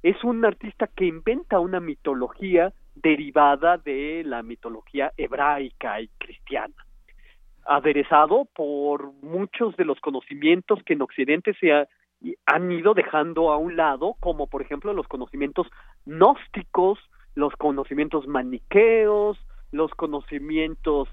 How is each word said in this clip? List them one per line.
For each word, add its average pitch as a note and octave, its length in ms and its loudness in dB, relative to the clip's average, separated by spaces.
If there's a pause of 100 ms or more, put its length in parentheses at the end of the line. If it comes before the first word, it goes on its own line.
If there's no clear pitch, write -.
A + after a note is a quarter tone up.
Es F3+ 220 0
un A#3 200 0
artista G#3+ 520 -2
que F#3+ 100 0
inventa G3 540 -2
una F#3 200 -2
mitología E3+ 920 -2 (220)
derivada D3 800 2
de D3 480 -6
la A#2+ 160 -8
mitología A#2 760 -8
hebraica C3 840 -4
y A2+ 60 -12 (100)
cristiana, - 560 -10 (920)
aderezado D3+ 800 4 (100)
por C#3+ 680 -4
muchos F#3 560 -4
de F3 80 2
los D3+ 140 -2
conocimientos D3+ 840 0
que F3+ 100 0
en C#3+ 100 0
Occidente D3 560 -2
se E3+ 140 4
ha-, D3 140 4 (600)
han F3 240 2
ido F3 240 4
dejando D#3+ 560 0
a D3 60 2
un E3 200 -4
lado, D#3 420 0
como D#3 280 -4
por C#3 160 -8
ejemplo C#3+ 300 -6
los E3 140 -4
conocimientos C#3+ 600 -6 (380)
gnósticos, F#3 920 2 (380)
los C#3+ 200 -2
conocimientos D3 720 -4
maniqueos, G#3 1120 2 (340)
los D3+ 240 -2
conocimientos D3+ 1160 -4